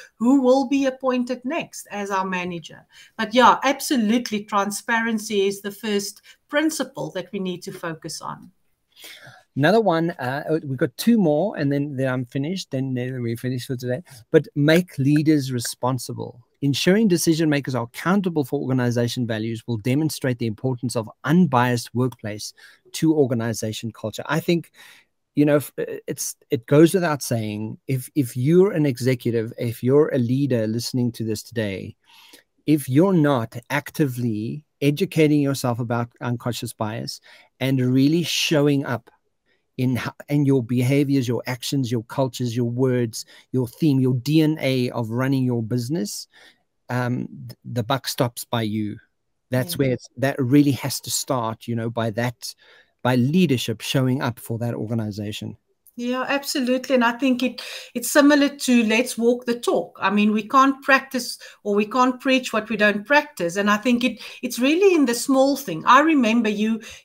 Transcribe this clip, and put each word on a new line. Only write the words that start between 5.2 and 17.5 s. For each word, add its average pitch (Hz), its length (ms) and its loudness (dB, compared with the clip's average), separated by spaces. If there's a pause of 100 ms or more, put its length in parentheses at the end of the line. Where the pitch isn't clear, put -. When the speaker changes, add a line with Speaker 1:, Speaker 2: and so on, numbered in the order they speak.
Speaker 1:
is 196 120 -4
the 202 120 -8
first 202 500 -4 (260)
principle 294 680 -2
that 180 160 -10
we 202 80 -4
need 180 240 -6
to 190 80 -10
focus 165 500 -10
on. - 300 -14 (1040)
Speaker 2:
Another 170 240 4
one, 170 300 2
uh, 147 540 -4
we've 135 120 -6
got 143 200 -2
two 233 200 2
more, 170 400 2
and 143 140 -2
then, 143 240 -2
then 131 180 -2
I'm 127 120 -4
finished, 147 480 -6
then, 131 220 -4
then 127 280 -6
we're 117 140 -4
finished 127 320 -6
for 135 80 -6
today. 123 260 -6 (300)
But - 240 4
make 160 420 2
leaders 147 540 2
responsible. 120 920 -6 (160)
Ensuring 180 460 2
decision 165 420 2
makers 139 280 0